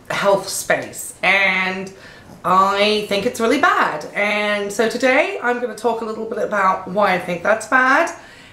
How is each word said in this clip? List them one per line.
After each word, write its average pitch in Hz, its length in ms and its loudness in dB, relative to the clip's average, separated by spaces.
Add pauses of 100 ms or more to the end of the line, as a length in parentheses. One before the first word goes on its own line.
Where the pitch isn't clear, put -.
health 196 400 0
space, - 720 -6
and 190 720 0 (500)
I 202 680 2
think 196 160 0
it's 247 140 -4
really 254 200 2
bad. 240 540 0
And 208 580 -2
so 226 160 2
today 277 540 2
I'm 240 180 0
gonna 233 140 -6
talk 226 260 -2
a 226 60 -6
little 220 180 -8
bit - 140 -6
about 190 500 0
why 190 240 2
I 180 60 2
think 175 240 -6
that's 220 240 2
bad 269 500 2 (360)